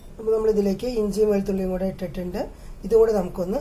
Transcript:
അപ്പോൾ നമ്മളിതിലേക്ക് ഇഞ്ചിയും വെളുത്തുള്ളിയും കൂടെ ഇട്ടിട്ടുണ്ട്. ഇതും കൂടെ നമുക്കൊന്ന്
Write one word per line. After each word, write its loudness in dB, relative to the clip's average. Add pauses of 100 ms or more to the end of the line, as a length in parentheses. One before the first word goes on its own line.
(160)
അപ്പോൾ -2
നമ്മളിതിലേക്ക് 2 (120)
ഇഞ്ചിയും 2
വെളുത്തുള്ളിയും 0
കൂടെ -2
ഇട്ടിട്ടുണ്ട്. -8 (460)
ഇതും 2
കൂടെ 6
നമുക്കൊന്ന് -2